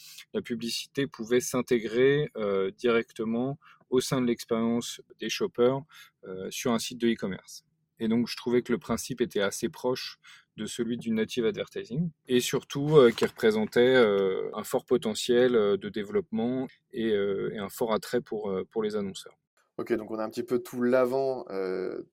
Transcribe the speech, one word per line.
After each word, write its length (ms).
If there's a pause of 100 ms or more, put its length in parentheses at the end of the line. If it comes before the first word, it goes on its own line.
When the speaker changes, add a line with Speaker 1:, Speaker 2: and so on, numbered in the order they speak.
(340)
Speaker 1:
la 100
publicité 640
pouvait 340
s'intégrer, 960
euh, 400
directement 800 (320)
au 100
sein 220
de 60
l'expérience 760 (180)
des 100
shoppers, 500 (460)
euh, 260
sur 200
un 80
site 200
de 120
e-commerce. 540 (340)
Et 80
donc 200
je 100
trouvais 240
que 100
le 60
principe 440
était 200
assez 280
proche 500 (360)
de 100
celui 320
du 140
native 340
advertising, 640 (180)
et 120
surtout, 580
euh, 140
qui 140
représentait, 720
euh, 600
un 80
fort 220
potentiel, 720
euh, 220
de 100
développement 800 (240)
et, 200
euh, 420
et 60
un 100
fort 240
attrait 280
pour, 280
euh, 220
pour 100
les 140
annonceurs. 420 (400)
Speaker 2:
Ok, 160
donc 160
on 80
a 60
un 80
petit 100
peu 160
tout 240
l'avant, 680
euh, 520 (100)